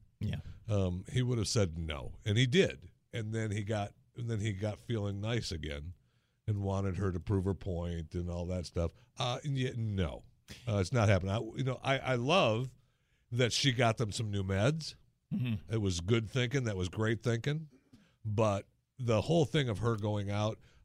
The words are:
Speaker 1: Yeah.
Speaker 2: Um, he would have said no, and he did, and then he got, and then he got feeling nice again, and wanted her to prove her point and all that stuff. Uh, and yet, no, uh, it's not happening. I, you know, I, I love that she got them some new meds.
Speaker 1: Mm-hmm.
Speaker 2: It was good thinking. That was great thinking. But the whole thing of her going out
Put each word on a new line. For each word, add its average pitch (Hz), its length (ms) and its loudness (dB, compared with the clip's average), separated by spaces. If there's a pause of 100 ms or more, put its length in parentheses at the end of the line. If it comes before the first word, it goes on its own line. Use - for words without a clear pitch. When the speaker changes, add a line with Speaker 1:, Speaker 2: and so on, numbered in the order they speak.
(180)
Speaker 1:
Yeah. 95 180 -4 (300)
Speaker 2:
Um, 95 460 0
he 123 80 0
would 123 160 0
have 110 120 0
said 90 280 2
no, 76 360 -6 (120)
and 104 140 2
he 131 80 6
did, 139 320 4 (340)
and 110 220 -4
then 110 160 -2
he 104 140 -4
got, 104 280 -4 (240)
and 117 120 -6
then 113 120 -2
he 107 120 0
got 104 260 -4
feeling 101 420 -4
nice 113 300 -2
again, 76 440 -8 (520)
and 101 160 0
wanted 98 340 0
her 95 140 0
to 87 80 -2
prove 95 280 0
her 98 80 2
point 85 600 -6
and 87 160 -4
all 87 160 -4
that 90 200 -4
stuff. 82 240 -2 (280)
Uh, 123 260 -2
and 139 120 -2
yet, 127 220 -2
no, 95 440 -2 (460)
uh, 95 80 2
it's 92 160 2
not 113 160 6
happening. 95 240 4
I, 110 60 0 (180)
you 135 80 0
know, 127 180 -2
I, 135 160 2
I 127 180 -2
love 127 520 4 (640)
that 117 200 4
she 139 200 4
got 113 240 4
them 107 160 -2
some 107 180 -4
new 101 140 0
meds. 110 500 2 (400)
Speaker 1:
Mm-hmm. 123 200 -2 (180)
Speaker 2:
It 113 80 0
was 92 200 0
good 110 300 2
thinking. 123 340 0
That 104 120 -2
was 90 120 0
great 110 340 -2
thinking. 143 460 -2 (560)
But 104 420 2 (320)
the 117 240 4
whole 160 240 4
thing 143 240 0
of 98 80 -2
her 117 180 0
going 101 340 -2
out 107 280 0 (260)